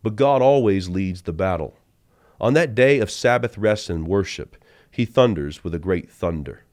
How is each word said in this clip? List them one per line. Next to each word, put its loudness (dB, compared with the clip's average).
but -4
God 4
always 4
leads -4
the -8
battle. -4
On 0
that 0
day 4
of -2
Sabbath -2
rest 0
and -4
worship, -4
he -2
thunders 0
with -6
a -6
great -4
thunder. -8